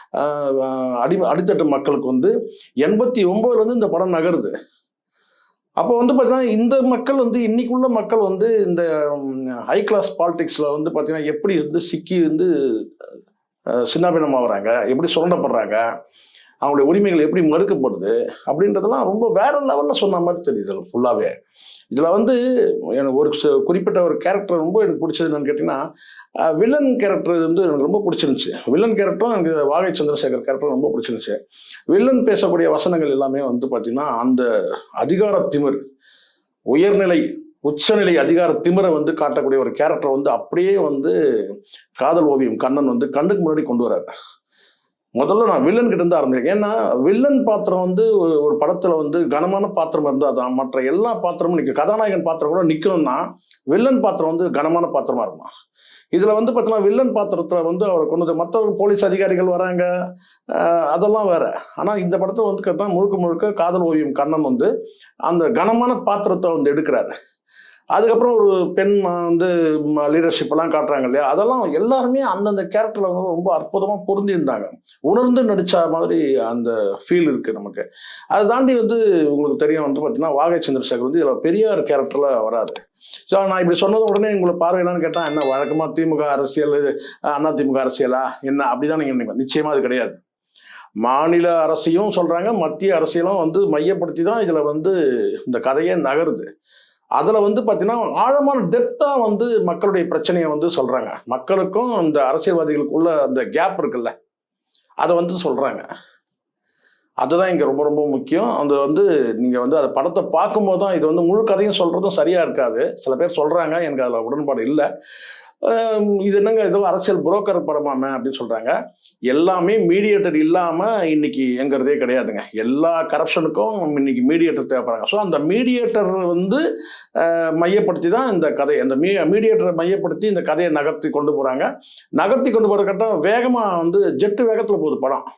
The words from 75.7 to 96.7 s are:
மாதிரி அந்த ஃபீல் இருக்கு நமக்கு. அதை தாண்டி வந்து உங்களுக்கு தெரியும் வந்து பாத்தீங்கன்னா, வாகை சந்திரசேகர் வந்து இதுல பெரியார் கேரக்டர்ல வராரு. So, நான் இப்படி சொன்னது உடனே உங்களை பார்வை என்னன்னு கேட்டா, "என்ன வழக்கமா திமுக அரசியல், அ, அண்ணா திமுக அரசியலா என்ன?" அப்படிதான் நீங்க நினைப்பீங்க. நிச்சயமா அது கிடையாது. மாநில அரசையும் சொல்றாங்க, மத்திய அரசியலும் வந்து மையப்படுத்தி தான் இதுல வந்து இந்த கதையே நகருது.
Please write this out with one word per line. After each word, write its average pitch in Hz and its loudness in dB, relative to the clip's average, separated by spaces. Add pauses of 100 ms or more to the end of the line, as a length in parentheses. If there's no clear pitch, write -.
மாதிரி 156 0
அந்த 113 -2 (100)
ஃபீல் 175 4
இருக்கு 127 0
நமக்கு. 101 -8 (380)
அதை 202 2
தாண்டி 254 4
வந்து 202 2
உங்களுக்கு 143 0
தெரியும் 151 0
வந்து 143 -2
பாத்தீங்கன்னா, 147 -2
வாகை 165 2
சந்திரசேகர் 131 -4
வந்து 143 0
இதுல 127 0
பெரியார் 196 0
கேரக்டர்ல 139 0
வராரு. 113 -4 (380)
So, 196 2
நான் 185 0
இப்படி 170 2
சொன்னது 214 2
உடனே 208 2
உங்களை 180 2
பார்வை 175 0
என்னன்னு 175 -2
கேட்டா, 165 0
"என்ன 151 0
வழக்கமா 147 0
திமுக 160 2
அரசியல், 143 0 (260)
அ, 147 0
அண்ணா 151 0
திமுக 135 0
அரசியலா 127 0 (120)
என்ன?" 139 -2
அப்படிதான் 147 -2
நீங்க 127 -2
நினைப்பீங்க. 107 -8
நிச்சயமா 151 -2
அது 143 0
கிடையாது. 123 -4 (720)
மாநில 165 2
அரசையும் 165 0
சொல்றாங்க, 180 0
மத்திய 170 0
அரசியலும் 170 0
வந்து 165 0
மையப்படுத்தி 160 0
தான் 220 0
இதுல 160 0
வந்து 151 0 (260)
இந்த 123 -2
கதையே 156 0
நகருது. 151 -2 (580)